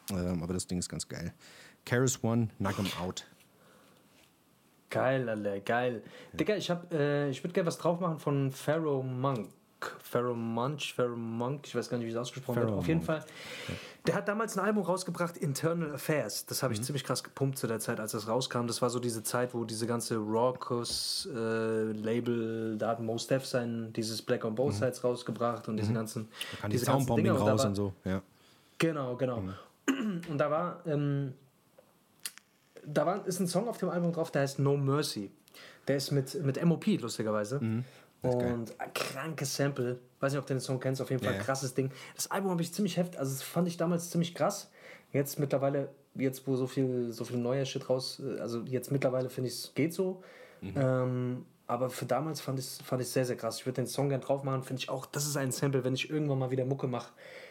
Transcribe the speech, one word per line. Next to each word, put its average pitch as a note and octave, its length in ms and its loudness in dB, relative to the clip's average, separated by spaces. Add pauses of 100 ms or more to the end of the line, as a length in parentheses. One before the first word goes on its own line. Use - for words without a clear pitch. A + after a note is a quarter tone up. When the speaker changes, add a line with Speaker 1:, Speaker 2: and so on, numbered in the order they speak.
(100)
Speaker 1:
Ähm, F2+ 320 0
aber E2+ 100 -2
das F2+ 140 -2
Ding F2+ 120 -2
ist F2 120 -4
ganz D#2 180 -6
geil. - 240 -6 (540)
K B2 100 2
R B2 60 6
S B2+ 200 2
One, A#2 260 2 (100)
Knock G2 200 0
'em G2+ 80 0 (160)
Out. F#2 220 -4 (1700)
Speaker 2:
Geil, B2+ 380 2
Alter, G#2 320 -2
geil. A#2+ 420 0 (300)
Speaker 1:
Ja. - 60 -12
Speaker 2:
Digga, G3+ 180 2
ich F3 120 -2
hab, F3 240 -2
äh, C#3+ 380 2
ich C3+ 140 -4
würd E3+ 100 -4
gerne F3+ 140 2
was D#3+ 100 0
drauf E3+ 220 2
machen E3 180 0
von C#3 320 2
Pharaoh C#3+ 520 0
Monk. B2+ 460 0 (540)
Pharaoh B2 320 2
Munch, A#2 600 -2
Pharaoh A#2+ 220 2
Monk, A#2 500 -2
ich - 80 -8
weiß A2+ 140 0
gar B2 80 -2
nicht, A#2 100 -2
wie A2+ 40 -4
es A2+ 60 -2
ausgesprochen B2+ 400 -4
wird. A#2 100 6
Speaker 1:
Pharaoh G#2 140 2
Speaker 2:
Auf F2+ 80 0
jeden D#3+ 100 4
Speaker 1:
Monk. E3 80 0
Speaker 2:
Fall. D#3 180 -2 (840)
Der E3+ 80 4
hat - 140 -2
damals - 300 0
ein F#3 60 2
Album G#3+ 180 4
rausgebracht, F3 560 0
Internal D#3+ 560 0
Affairs. C3 500 0
Das - 180 -4
hab C3+ 100 2
ich G#2 80 -2
Speaker 1:
Mhm. - 20 -4
Speaker 2:
ziemlich C3+ 220 -2
krass B2+ 200 -2
gepumpt C3+ 320 -2
zu C3 100 -2
der A2+ 140 0
Zeit, A#2 200 -2
als G#2+ 120 -6
das G#2+ 160 -4
rauskam. A#2+ 380 0
Das A#2 160 -2
war B2 80 4
so A#2+ 80 0
diese A#2 240 -2
Zeit, B2 320 -2
wo A#2 100 -2
diese A2 220 -4
ganze A#2 320 0
Rawkus, A#2 1120 0
äh, A2+ 600 0
Label, A2+ 840 0
da G#2+ 120 0
hat A#2 120 0
Mos A2+ 280 -2
Def C3+ 180 2
sein, A#2 480 -2
dieses A2 260 -4
Black A#2+ 240 0
on A2 100 -2
Both B2+ 200 2
Speaker 1:
Mhm. G2+ 40 -2
Speaker 2:
Sides B2 260 0
rausgebracht A#2 640 -2
und A2 100 -2
diese G#2+ 140 2
Speaker 1:
Mhm. - 20 2
Speaker 2:
ganzen, A2 340 -4 (240)
Speaker 1:
Da - 100 -8
kam G#2 80 -2
die A#2 40 2
Speaker 2:
diese B2 120 2
ganzen C3 200 6
Speaker 1:
Soundbombing A#2 180 4
Speaker 2:
Dinger G#2+ 160 6
und G#2 60 4
da G#2+ 60 8
Speaker 1:
raus G#2+ 80 6
Speaker 2:
war - 80 6
Speaker 1:
und G2+ 80 2
so, G2+ 180 0 (100)
ja. F#2 180 0 (540)
Speaker 2:
Genau, C#3+ 400 0
genau. B2+ 240 0
Speaker 1:
Mhm. F#2+ 140 -4 (320)
Speaker 2:
<clears throat> G#3+ 420 0
Und D3 100 0
da D3 120 4
war, E3 360 0
ähm, C#3+ 460 2 (1500)
da D3+ 220 2
war, G3 200 0
ist F#3 140 0
ein F#3 80 2
Song F#3 200 2
auf A3 100 -4
dem F3+ 100 0
Album E3+ 240 2
drauf, D#3+ 180 -2
der C#3+ 120 4
heißt C3+ 160 0
No C#3 180 6
Mercy. C#3 540 0 (580)
Der C3+ 80 4
ist C#3 160 -2
mit, C#3 220 2 (100)
mit C3+ 140 2
M E3+ 140 6
O D#3 40 2
P, F#3 200 2
lustigerweise. A2 640 0
Speaker 1:
Mhm. A2+ 240 0 (380)
Das B2+ 120 4
ist B2 60 2
geil. B2 120 2
Speaker 2:
Und A#2 280 -6
ein - 140 -8
krankes C#3 640 -4
Sample. C3+ 420 0 (220)
Weiß C#3 120 2
nicht, C#3 80 0
ob C3 60 -6
du - 80 -2
den B2+ 60 0
Song C3 180 0
kennst, C3 220 0
auf B2 100 -4
jeden B2+ 120 0
Fall G2+ 100 2
Speaker 1:
Ja, G2 60 0
ja. G2 60 -2
Speaker 2:
krasses C3+ 300 0
Ding. C3+ 160 2 (240)
Das - 160 -6
Album G3 200 0
hab F3 100 2
ich E3+ 120 -2
ziemlich G3+ 240 0
heftig, F3 220 0
also C3+ 140 0
das C3+ 100 -6
fand F3 240 0
ich E3+ 120 -2
damals E3+ 320 0
ziemlich - 240 2
krass. - 360 0 (420)
Jetzt C#3 260 0
mittlerweile, C#3 500 2 (260)
jetzt C3+ 320 -2
wo C3+ 100 2
so C3 100 2
viel, B2+ 460 0
so A#2 120 -6
viel A#2+ 140 -2
neuer B2+ 260 2
Shit C3 240 -4
raus, C3 360 0
äh, B2 160 -4
also A#2 240 -4
jetzt B2+ 280 -2
mittlerweile C3 380 2
finde B2+ 180 -2
ich's - 260 -8
geht D#3+ 200 2
so. F#3 280 0 (380)
Speaker 1:
Mhm. F#2 160 -8
Speaker 2:
Ähm, B2+ 720 2 (200)
aber B2 240 0
für - 160 -8
damals C#3 360 0
fand C3 160 -2
ich's, - 260 -8
fand B2+ 180 0
ich's A#2+ 120 -4
sehr, C3 100 4
sehr B2 120 0
krass. A2+ 220 -4
Ich - 80 -10
würd C3 120 -2
den B2 80 2
Song C#3 240 2
gern C3+ 100 2
drauf C#3 240 0
machen, C3+ 180 0
find C3 180 -4
ich - 100 -6
auch, C3+ 160 -4
das D3 200 -2
ist D3 100 -2
ein C3+ 160 0
Sample, C3+ 320 2
wenn B2+ 100 2
ich - 160 -2
irgendwann D3+ 280 2
mal C3 120 0
wieder C3 160 2
Mucke C3+ 200 0
mach, A#2+ 240 -4 (400)